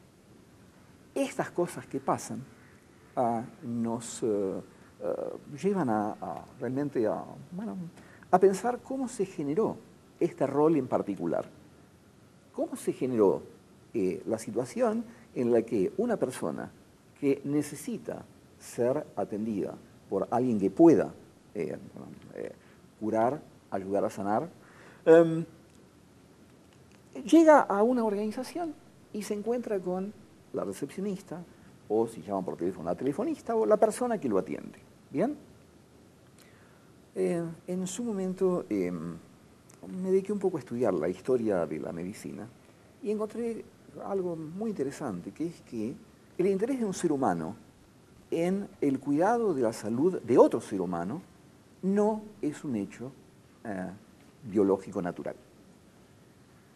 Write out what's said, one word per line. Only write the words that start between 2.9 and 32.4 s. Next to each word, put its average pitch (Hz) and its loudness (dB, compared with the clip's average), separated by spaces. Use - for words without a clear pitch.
ah, 117 0
nos, 117 -6
eh, 123 0
eh, - -4
llevan 185 0
a, 107 0
a 85 -10
realmente 131 -2
a, 87 -2
bueno, 196 -8
a 180 6
pensar 202 2
cómo 262 -6
se - -4
generó 160 -2
este 151 0
rol 151 4
en 127 0
particular. 90 -2
¿Cómo 294 -4
se 180 -4
generó, 107 4
eh, 92 0
la 110 -2
situación 214 -2
en 120 2
la 113 6
que 107 0
una 226 0
persona 80 -4
que 139 2
necesita 143 -4
ser 127 0
atendida 104 -4
por 95 0
alguien 120 2
que 95 2
pueda, 104 8
eh, - -6
eh, - -10
curar, 113 2
ayudar 98 0
a 110 -2
sanar, 110 -2
em, 165 8
llega 302 10
a 202 2
una 240 2
organización 226 -4
y 208 -6
se - -6
encuentra 214 -2
con 185 -2
la 87 -2
recepcionista, 175 -6
o 110 4
si 90 -12
llaman 98 -2